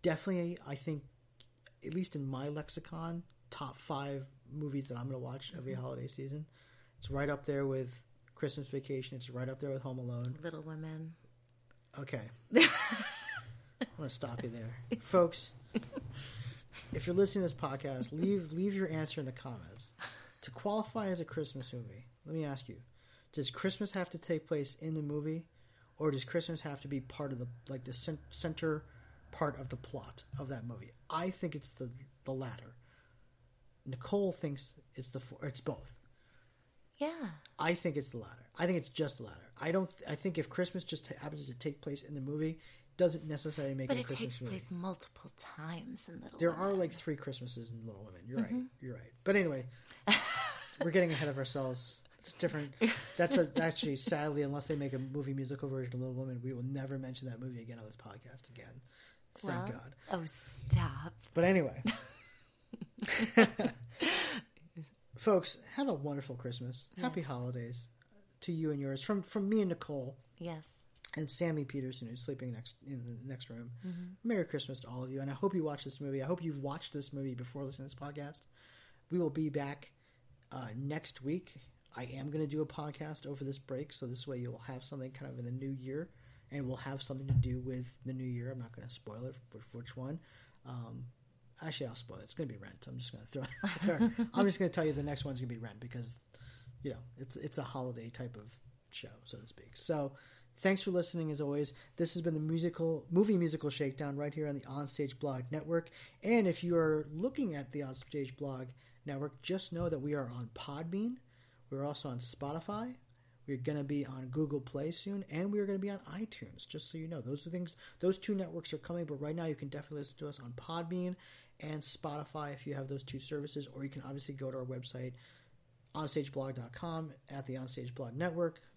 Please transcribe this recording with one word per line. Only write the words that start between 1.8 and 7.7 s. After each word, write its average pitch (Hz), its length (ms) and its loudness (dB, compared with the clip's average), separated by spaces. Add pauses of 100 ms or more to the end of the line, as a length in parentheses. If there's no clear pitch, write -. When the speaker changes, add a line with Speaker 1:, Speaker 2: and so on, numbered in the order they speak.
Speaker 1:
at 160 100 -4
least 180 220 0
in 139 100 0
my 135 220 -2
lexicon, 165 760 -4 (280)
top - 260 -6
five 139 500 -2 (240)
movies 139 380 -2
that 123 100 -4
I'm 120 80 -2
gonna 131 120 -2
watch 127 380 -6
every 131 160 -4
Speaker 2:
Mm-hmm. 127 100 -2
Speaker 1:
holiday 127 260 -4
season. 139 380 -6 (520)
It's - 120 -8
right 139 180 4
up 143 180 0
there 139 200 4
with 131 360 0 (320)